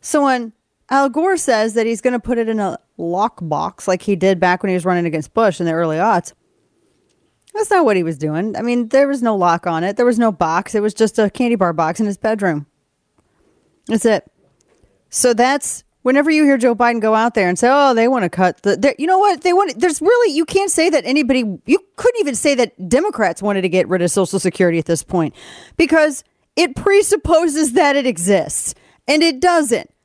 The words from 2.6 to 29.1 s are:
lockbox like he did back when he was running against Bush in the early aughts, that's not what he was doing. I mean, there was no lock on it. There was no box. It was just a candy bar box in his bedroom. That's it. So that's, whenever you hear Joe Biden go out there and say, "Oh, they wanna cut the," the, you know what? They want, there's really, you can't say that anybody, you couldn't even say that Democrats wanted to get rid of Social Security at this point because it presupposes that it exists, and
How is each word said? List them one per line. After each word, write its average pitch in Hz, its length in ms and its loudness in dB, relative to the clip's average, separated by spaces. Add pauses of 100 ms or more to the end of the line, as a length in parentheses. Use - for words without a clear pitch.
lockbox 170 880 -4
like 185 160 -2
he 202 140 0
did 185 240 0
back 180 240 2
when 196 60 -2
he 180 40 0
was 175 100 -4
running 175 220 0
against 156 260 -6
Bush 214 280 0
in 170 60 -2
the 165 60 0
early 160 260 -2
aughts, 190 340 0 (1200)
that's 427 160 -4
not 359 140 2
what 214 120 2
he 180 60 0
was 160 160 -4
doing. 160 380 -4
I - 60 -6
mean, 240 260 -2
there 269 180 2
was 277 160 -4
no 220 140 0
lock 175 300 0
on 165 180 -2
it. 202 120 -4
There 240 100 2
was 233 120 2
no 226 140 2
box. 170 420 -2
It 214 60 0
was 208 140 -2
just 220 240 0
a 208 120 2
candy 240 260 0
bar 180 160 0
box 160 280 -2
in 214 60 0
his 196 100 -4
bedroom. 196 500 -2 (1200)
That's 220 180 -2
it. 214 260 0 (800)
So 247 240 0
that's, 262 500 -2 (180)
whenever 277 280 2
you 311 140 2
hear 277 140 4
Joe 240 160 2
Biden 233 260 0
go 220 140 0
out 233 200 0
there 190 140 2
and 180 100 -2
say, 240 120 2
"Oh, 277 240 4
they 226 140 2
wanna 240 200 0
cut 185 340 -2
the," 196 140 0
the, 254 220 0
you 294 80 -4
know 370 120 2
what? 392 240 2
They 359 100 2
want, 359 260 0
there's 320 220 0
really, 440 320 2
you 311 120 0
can't 392 260 -2
say 330 200 2
that 302 140 0
anybody, 262 400 0 (220)
you 285 120 2 (180)
couldn't 480 240 0
even 285 140 -2
say 285 220 0
that 220 320 -4
Democrats 233 540 0
wanted 196 200 -2
to 180 60 -2
get 180 200 0
rid 180 140 0
of 175 80 0
Social 190 280 0
Security 170 400 0
at 160 80 -4
this 170 160 -2
point 165 320 -2 (420)
because 311 480 0 (320)
it 349 200 0
presupposes 320 960 2
that 285 240 2
it 269 100 0
exists, 175 680 -2 (320)
and 302 160 2